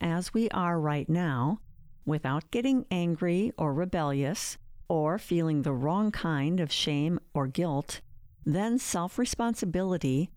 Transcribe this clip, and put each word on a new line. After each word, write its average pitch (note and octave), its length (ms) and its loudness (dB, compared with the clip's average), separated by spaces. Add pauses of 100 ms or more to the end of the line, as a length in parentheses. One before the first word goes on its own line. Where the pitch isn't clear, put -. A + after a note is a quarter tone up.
as E3+ 320 -2
we A3+ 160 0
are F3 300 0
right D3 280 0
now, D#3+ 520 2 (460)
without D3 440 -2
getting B3+ 400 2
angry F3 680 0
or D3+ 160 0
rebellious, D3 840 -2 (320)
or E3 300 2
feeling D#3+ 420 2
the C#3+ 120 0
wrong E3+ 360 2
kind D#3+ 500 0
of D#3 120 0
shame D3+ 480 0 (160)
or C#3 100 2
guilt, D3 560 -2 (420)
then G#3 360 2
self-responsibility F3+ 1600 0